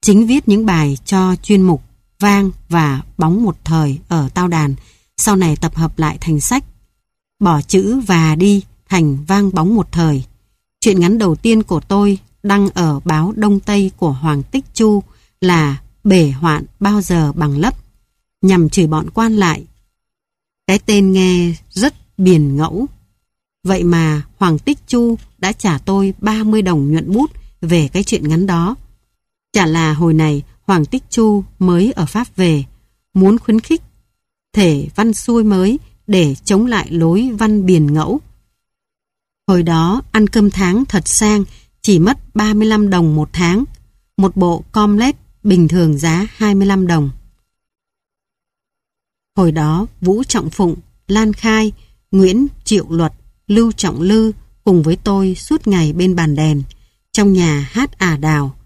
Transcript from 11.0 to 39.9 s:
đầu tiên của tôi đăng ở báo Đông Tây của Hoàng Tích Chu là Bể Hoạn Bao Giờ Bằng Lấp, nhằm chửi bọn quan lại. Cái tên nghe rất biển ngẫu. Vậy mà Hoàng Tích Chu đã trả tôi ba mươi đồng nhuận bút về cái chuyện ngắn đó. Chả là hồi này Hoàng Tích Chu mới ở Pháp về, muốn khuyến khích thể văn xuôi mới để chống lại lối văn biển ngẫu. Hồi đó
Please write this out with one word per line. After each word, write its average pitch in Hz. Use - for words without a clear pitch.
đầu 185
tiên 220
của 170
tôi 202
đăng 202
ở 156
báo 160
Đông 208
Tây 196
của 160
Hoàng 139
Tích 269
Chu 208
là 156
Bể 180
Hoạn 147
Bao 202
Giờ 165
Bằng 147
Lấp, 208
nhằm 180
chửi 170
bọn 156
quan 220
lại. 185
Cái 196
tên 202
nghe 180
rất 262
biển 156
ngẫu. 160
Vậy 180
mà 165
Hoàng 170
Tích 285
Chu 240
đã 190
trả 175
tôi 196
ba 214
mươi 214
đồng 156
nhuận 175
bút 262
về 165
cái 180
chuyện 160
ngắn 165
đó. 180
Chả 196
là 160
hồi 165
này 151
Hoàng 170
Tích 262
Chu 214
mới 185
ở 175
Pháp 233
về, 165
muốn 196
khuyến 226
khích 320
thể 151
văn 220
xuôi 233
mới 202
để 170
chống 208
lại 233
lối 170
văn 214
biển 156
ngẫu. 156
Hồi 180
đó 170